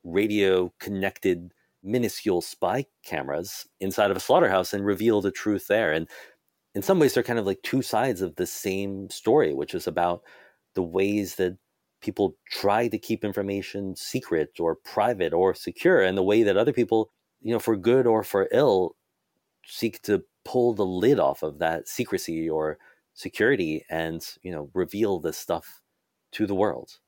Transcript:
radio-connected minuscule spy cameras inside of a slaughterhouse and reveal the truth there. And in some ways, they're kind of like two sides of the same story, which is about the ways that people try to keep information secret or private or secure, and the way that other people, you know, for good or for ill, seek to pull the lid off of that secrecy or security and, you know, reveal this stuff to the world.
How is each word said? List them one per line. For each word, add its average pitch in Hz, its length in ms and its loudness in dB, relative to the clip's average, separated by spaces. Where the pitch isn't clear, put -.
radio-connected 95 1500 0
minuscule 104 600 0
spy 107 440 -2
cameras 76 640 -6
inside 98 320 2
of 92 60 0
a - 20 -4
slaughterhouse 98 540 2
and 98 120 -4
reveal 104 360 2
the 98 100 0
truth 101 360 -4
there. 101 240 2
And 80 160 -2
in - 80 -4
some 190 180 2
ways, 143 140 4
they're 123 100 2
kind 117 160 -2
of 104 60 -4
like 95 180 -2
two - 180 0
sides 117 400 -2
of 87 140 -4
the 90 100 -2
same 98 640 -6
story, 110 440 2
which 67 200 -6
is 87 140 -6
about 87 360 -2
the 95 100 -2
ways 95 520 -2
that 92 220 -2
people 98 340 -2
try 107 400 0
to 107 120 -4
keep - 240 -4
information 98 720 -4
secret - 640 -4
or 82 160 0
private 101 580 -2
or 92 220 2
secure, 160 460 2
and 95 160 2
the 95 60 2
way 107 200 4
that 98 140 2
other 113 160 2
people, 113 360 0
you 110 100 -4
know, 117 80 0
for 117 160 0
good 117 300 4
or 110 180 4
for 98 280 0
ill, 101 440 4
seek - 380 -6
to 101 200 0
pull 123 300 2
the 101 120 0
lid 95 340 4
off 71 220 2
of 76 180 -6
that 82 280 -2
secrecy 85 600 -4
or 78 280 -2
security 87 760 -2
and, 82 340 -4
you 90 80 -10
know, 73 220 -8
reveal 98 460 -2
this 80 180 -4
stuff - 440 -8
to 110 140 -2
the 101 100 -4
world. 92 520 -4